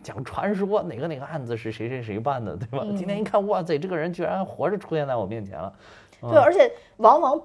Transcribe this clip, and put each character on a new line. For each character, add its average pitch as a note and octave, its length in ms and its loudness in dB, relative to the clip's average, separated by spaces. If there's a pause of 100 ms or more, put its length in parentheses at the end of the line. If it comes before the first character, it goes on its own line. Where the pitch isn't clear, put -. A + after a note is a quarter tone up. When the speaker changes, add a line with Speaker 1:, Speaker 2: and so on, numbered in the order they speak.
Speaker 1:
讲 - 220 -10
传 - 300 -2
说， G3 280 0
哪 D3+ 140 -8
个 C#3 100 -4
哪 D3+ 120 -6
个 C#3 80 -10
案 D#3 180 -8
子 A#2 120 -4
是 A2 140 -6
谁 A2 180 -6
谁 B2+ 140 -6
谁 G#2+ 160 -6
办 B2 260 -2
的， E2+ 120 -6
对 A2 100 -8
吧？ C3 160 -6
Speaker 2:
嗯。 G#3 140 -4
Speaker 1:
今 F#3 100 -6
天 G3+ 140 -4
一 - 20 -4
看， G3+ 240 0
哇 F#3+ 160 0
塞， E3 160 0
这 F3 80 -4
个 F#3 100 -4
人 E3 160 -2
居 F3 100 -6
然 F#3 220 -2
活 D#3+ 260 -4
着 G#3 80 0
出 E3 180 -6
现 D3 100 -2
在 C3 80 -2
我 G#2+ 120 -2
面 A2 180 -8
前 F#2 140 -12
了。 F#2+ 140 -8 (500)
Speaker 2:
对， A#2+ 80 -6
Speaker 1:
嗯。 D4 120 8
Speaker 2:
而 D#4 100 6
且 C#4+ 180 6 (260)
往 B3+ 240 8
往 D4 240 2